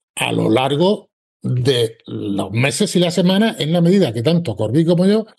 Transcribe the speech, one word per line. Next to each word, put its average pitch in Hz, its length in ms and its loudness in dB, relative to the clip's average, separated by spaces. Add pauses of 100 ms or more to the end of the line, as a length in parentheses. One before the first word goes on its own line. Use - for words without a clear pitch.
(160)
a 127 180 -4
lo 113 180 0
largo 143 600 0 (320)
de 123 540 -2 (100)
los 104 440 -6
meses 135 440 -2
y 190 40 2
las 175 160 0
semanas 196 440 2
en 151 140 -2
la 175 80 2
medida 170 320 2
que 117 100 -4
tanto 160 320 0
Corbí 117 300 0
como 175 220 2
yo 214 180 2 (140)